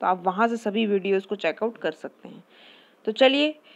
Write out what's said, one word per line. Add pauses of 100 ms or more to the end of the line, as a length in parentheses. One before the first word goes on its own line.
तो
आप
वहाँ
से
सभी
वीडियोज़
को
चेकआउट
कर
सकते
हैं। (600)
तो
चलिए (220)